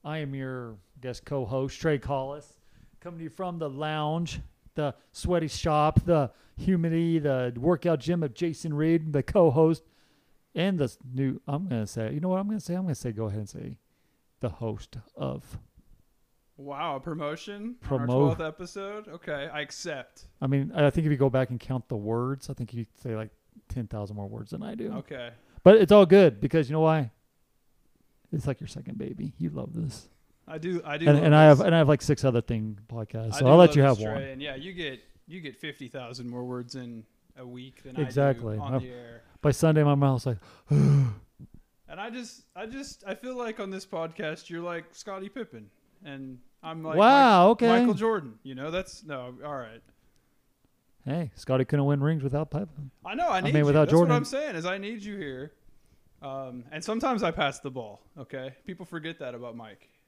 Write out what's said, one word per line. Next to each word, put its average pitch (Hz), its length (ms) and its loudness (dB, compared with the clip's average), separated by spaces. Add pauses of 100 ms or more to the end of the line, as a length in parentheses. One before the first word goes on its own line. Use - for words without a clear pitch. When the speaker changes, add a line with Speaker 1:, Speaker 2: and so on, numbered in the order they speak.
Speaker 1:
I 151 140 -8
am 139 140 -8
your 127 440 -10 (240)
guest 123 240 -10
co-host, 131 540 -4
Trey 156 180 0
Collis, 139 560 -8 (480)
coming 175 180 -14
to 165 60 -10
you 151 40 -10
from 175 300 -8
the 156 100 -4
lounge, 156 720 -4 (360)
the 147 200 -2 (160)
sweaty 175 360 -2
shop, 151 580 2
the 151 260 2 (260)
humidity, 165 640 0
the 131 380 0
workout 165 420 2
gym 160 240 -2
of 135 100 -4
Jason 165 400 -6
Reed, 160 400 2
the 139 100 2
co-host, 160 600 4 (720)
and 180 240 0
the 139 60 2
s-, - 120 -8 (160)
new, 135 340 -2
I'm 151 200 -4
gonna 113 200 -2
say, 113 260 -6
you 147 60 -4
know 180 100 -2
what 185 100 0
I'm 202 80 -4
gonna 214 120 -4
say? 175 160 -6
I'm 185 80 -4
gonna 160 120 -2
say, 123 160 -8
go 107 140 -6
ahead 104 140 -4
and 104 100 -8
say, - 280 -12 (640)
the 120 100 -4
host 110 480 -10 (180)
of - 420 -8 (960)
Speaker 2:
Wow, 143 420 -8
a - 20 -6
promotion 170 760 -8 (140)
on 131 120 0
our 120 60 -2
Speaker 1:
Promo- 123 60 0 (220)
Speaker 2:
twelfth - 60 -10
episode? 196 680 -10
Okay, 156 440 -10
I 151 100 -8
accept. - 640 -12 (140)
Speaker 1:
I 139 80 -4
mean, 139 280 -2
I 147 160 4
think 165 160 -2
if 151 40 2
you 139 60 0
go 135 120 2
back 131 200 0
and 123 100 -8
count 131 300 -8
the 123 80 -4
words, 120 520 -4
I 139 40 -8
think 120 200 -10
you 117 120 -8 (160)
say, 113 140 -8
like, 107 160 -10 (380)
ten 117 180 -8
thousand 104 280 -8
more 101 120 -10
words 110 240 -14
than - 100 -10
I 214 140 -10
do. 214 240 -10
Speaker 2:
Okay. 120 320 -14 (320)
Speaker 1:
But 202 140 12
it's 190 160 6
all 202 120 10
good 160 360 6
because 143 280 0
you 147 40 -6
know 160 80 0
why? 156 280 2 (1200)
It's 143 120 -4
like 135 140 -4
your - 80 -12
second - 300 -14
baby. 143 420 -10
You 165 100 -4
love 151 240 -10
this. 160 360 -8 (380)
Speaker 2:
I 160 100 -12
do, 170 280 -6
I 147 120 -6
do 160 100 2
Speaker 1:
And, 147 100 8
Speaker 2:
love 165 80 4
Speaker 1:
and 151 100 8
I 156 100 10
have, 147 140 12
Speaker 2:
this. - 80 2
Speaker 1:
and 160 80 4
I - 40 4
have, 147 80 6
like, 147 140 4
six 143 240 0
other 120 160 2
thing 107 360 -6 (100)
podcasts, 113 480 -8
Speaker 2:
I - 20 -6
Speaker 1:
so - 20 -6
Speaker 2:
do 131 80 4
Speaker 1:
I'll 143 100 10
let 175 120 12
Speaker 2:
love 147 80 2
Speaker 1:
you 139 40 8
Speaker 2:
this, 135 160 6
Speaker 1:
have - 100 -8
one. 107 100 -4
Speaker 2:
Trey, 135 160 -8
and 131 80 -12
yeah, 143 140 -8
you 170 180 -14
get, 147 260 -10 (260)
you 170 160 -16
get 139 160 -12
fifty 143 300 -14
thousand 123 420 -14
more 123 140 -10
words 123 320 -10
in 120 280 -14 (340)
a 127 100 -18
week 127 360 -20
than 131 160 -10
Speaker 1:
Exactly. 120 540 0
Speaker 2:
I 107 40 -6
do 107 40 -6
on 117 140 -6
Speaker 1:
I'm 127 80 -2
Speaker 2:
the 127 80 -12
air. 117 300 -20 (200)
Speaker 1:
by 147 100 2
Sunday, 156 320 4
my 143 120 4
mouth's 139 320 0
like, 117 100 -4 (160)
<sighs> - 160 -20
Speaker 2:
And 139 420 4 (840)
I 220 140 -12
just, 233 320 -14 (120)
I 208 120 -12
just, 269 400 -16
I 196 80 -8
feel 254 200 -12
like 226 240 -8
on 196 120 -8
this 190 160 -12
podcast, 165 640 -8
you're 170 120 -10
like 170 280 -8
Scottie 196 380 -14
Pippen, 113 400 -14 (340)
and 135 360 -14 (240)
I'm 160 200 -12
like 160 140 -2
Speaker 1:
Wow, 226 500 8
Speaker 2:
Mi-, 220 40 8
Speaker 1:
okay. 233 180 2
Speaker 2:
Michael 233 240 4
Jordan. 190 400 -2 (100)
You 135 120 -12
know, 139 160 -8
that's, 180 340 -8
no, 127 280 -10 (120)
all 147 100 -10
right. 117 260 -14 (1200)
Speaker 1:
Hey, 147 300 -6
Scottie 131 300 -2
couldn't 143 200 0
win 143 160 2
rings 147 220 0
without 143 260 -4
Pippen. 151 400 -10 (160)
Speaker 2:
I 190 80 -10
know. 339 140 -2
I 214 100 0
Speaker 1:
I 185 40 0
Speaker 2:
need 143 120 -2
Speaker 1:
mean, 151 80 4
Speaker 2:
you. 147 40 4
Speaker 1:
without 147 160 6
Speaker 2:
That's 147 100 4
Speaker 1:
Jordan. 165 200 8
Speaker 2:
what 147 40 6
I'm 147 100 2
saying 190 300 -6
is 165 100 -6
I 185 120 -4
need 208 260 -10
you 208 140 -10
here. 143 340 -10 (680)
Um, 135 500 -12
and 156 100 -10
sometimes 226 420 -2
I 170 80 0
pass 151 280 -4
the 143 100 -10
ball. 113 320 -12 (160)
Okay, 135 360 -12 (120)
people 180 200 -14
forget 160 340 -12
that 123 160 -10
about 117 220 -14
Mike. 107 320 -20 (180)